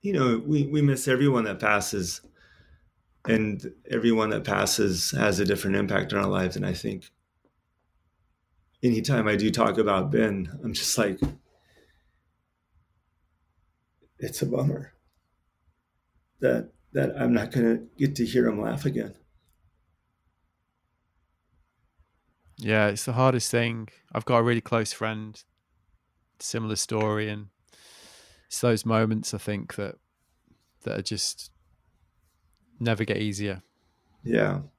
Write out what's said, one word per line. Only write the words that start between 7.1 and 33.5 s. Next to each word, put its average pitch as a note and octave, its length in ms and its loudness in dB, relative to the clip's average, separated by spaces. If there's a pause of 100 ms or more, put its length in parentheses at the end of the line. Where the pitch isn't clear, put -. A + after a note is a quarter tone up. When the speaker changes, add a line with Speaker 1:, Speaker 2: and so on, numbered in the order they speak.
Speaker 1:
anytime A#2 440 2
I G#2+ 100 2
do G#2+ 140 2
talk A2 280 2
about G2 340 2
Ben, G2+ 500 0
I'm A2 120 -6
just - 220 -2
like, G2+ 220 0 (3000)
it's - 240 -6
a C#3 40 0
bummer C#3 460 -2 (1500)
that, A#2+ 300 2 (220)
that C3+ 260 0
I'm B2 140 2
not A2+ 200 0
gonna A#2 260 4 (180)
get C#3 200 0
to A#2+ 100 0
hear B2 200 2
him G#2 140 0
laugh A#2 240 -4
again. A2 300 -4 (3500)
Speaker 2:
Yeah, G#2+ 280 2
it's G#2 160 -4
the B2+ 80 -6
hardest B2+ 400 2
thing. A#2 360 -2 (240)
I've A2 120 -4
got B2 140 4
a A#2 40 4
really A#2 180 2
close A2+ 320 -2
friend, G#2+ 480 -8 (1000)
similar A2 340 -4
story, G#2+ 540 -2
and G#2 200 -10 (1000)
it's - 120 -8
those A#2 240 2
moments, A2 480 2
I G#2+ 60 -6
think, G#2 380 -6
that, G2+ 180 -8 (880)
that G#2 160 -6
are G2+ 40 -6
just - 500 -8 (1300)
never A2+ 240 2
get G#2 140 -2
easier. G2+ 440 -4 (600)